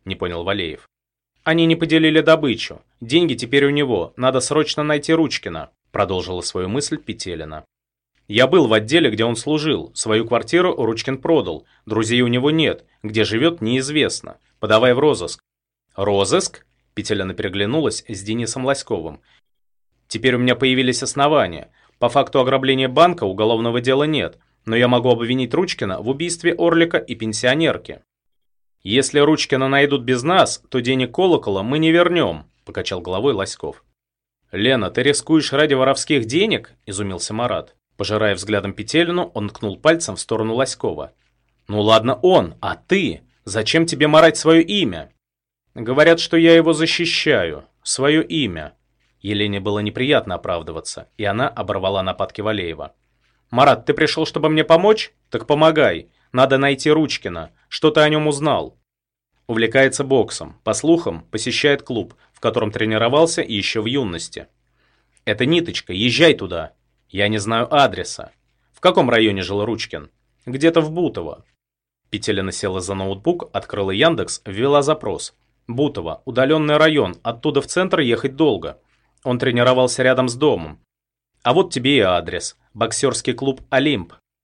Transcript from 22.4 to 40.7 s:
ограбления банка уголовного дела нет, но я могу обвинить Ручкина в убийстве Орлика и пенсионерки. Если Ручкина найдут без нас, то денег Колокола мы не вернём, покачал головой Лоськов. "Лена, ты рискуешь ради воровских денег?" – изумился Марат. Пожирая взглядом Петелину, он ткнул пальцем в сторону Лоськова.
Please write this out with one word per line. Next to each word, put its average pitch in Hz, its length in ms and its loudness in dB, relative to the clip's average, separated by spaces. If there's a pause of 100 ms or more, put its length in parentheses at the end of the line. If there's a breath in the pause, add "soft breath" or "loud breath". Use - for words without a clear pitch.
ограбления 131 480 2
банка 160 340 4
уголовного 113 580 0
дела 131 220 2
нет, 147 340 -2 (280)
но 110 100 -2
я 120 140 4
могу 123 220 2
обвинить 120 440 -2
Ручкина 135 460 -2
в 104 80 -6
убийстве 165 500 -2
Орлика 165 400 2
и - 160 -10
пенсионерки. 113 840 -2 (840)
Если 131 380 0
Ручкина 143 480 2
найдут 139 340 2
без 123 220 -2
нас, 165 360 2 (100)
то 131 100 -2
денег 127 340 -2
Колокола 135 480 0
мы 127 160 -2
не 160 140 2
вернём, 165 580 0 (140)
покачал 92 360 -8
головой 95 320 -2
Лоськов. 95 520 -8 (640)
"Лена, 104 400 0
ты 123 140 -2
рискуешь 143 480 2
ради 143 220 2
воровских 135 500 0
денег?" – 156 480 -2 (120)
изумился 98 480 -8
Марат. 107 440 -6 (200)
Пожирая 104 380 0
взглядом 98 380 -4
Петелину, 170 640 -2
он 104 160 -6
ткнул 101 280 -8
пальцем 160 380 0
в - 40 -10
сторону 110 360 -4
Лоськова. 104 560 -4 (560)